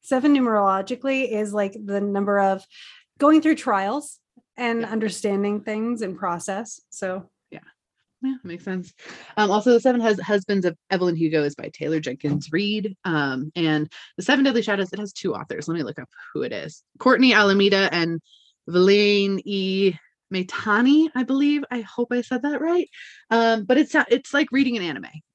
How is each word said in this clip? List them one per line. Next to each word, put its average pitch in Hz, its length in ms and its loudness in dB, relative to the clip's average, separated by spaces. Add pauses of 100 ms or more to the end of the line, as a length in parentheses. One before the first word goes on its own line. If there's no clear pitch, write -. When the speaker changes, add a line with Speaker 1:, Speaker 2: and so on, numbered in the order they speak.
Speaker 1:
seven 269 320 2
numerologically 240 960 0
is, 214 220 -4
like, 202 280 -2
the 202 180 -4
number 202 400 0
of 196 240 2 (540)
going 302 240 6
through 311 140 2
trials 220 600 -4 (380)
and 233 260 -2
Speaker 2:
Yeah. 226 80 -6
Speaker 1:
understanding 208 720 -2
things 220 400 -4
and 185 160 -8
process. 190 640 -8 (100)
So 185 400 -8 (200)
Speaker 2:
Yeah. - 100 -18 (640)
Yeah, 262 120 -4 (100)
makes 180 200 -14
sense. 185 280 -8 (440)
Um, 208 140 2
also, 214 220 4
The 233 80 6
Seven 240 200 2
Hus-, 214 200 2
Husbands 196 460 0
of 165 100 -2 (140)
Evelyn 180 260 0
Hugo 156 280 0
is 143 100 -4
by - 180 -10
Taylor 156 280 -4
Jenkins 143 520 -4
Reid. 202 520 -2
Um, 147 500 -2
and 156 360 0 (260)
The 185 80 -8
Seven 269 200 2
Deadly 247 180 2
Shadows, 196 300 -2
it 190 60 -10
has 208 140 -8
two 175 220 -6
authors. - 340 -10
Let 165 80 -4
me 165 80 -4
look - 160 -10
up 127 80 -18 (260)
who - 80 -6
it 127 100 -6
is. 101 300 -12 (160)
Courtney 254 340 4
Alameda 196 600 4
and 165 280 -2 (480)
Vilain 196 760 4
E. 190 500 0 (400)
Maitani, 233 800 2
I 262 80 -2
believe. 285 480 0
I 247 120 -6
hope - 280 -6
I 247 100 0
said 240 220 -6
that 285 180 -4
right. 339 280 -2 (420)
Um, 226 340 2
but 254 140 2
it's, - 160 0 (160)
it's - 240 0
like 294 160 0
reading 254 260 0
an 208 60 -4
anime. 135 240 -8 (280)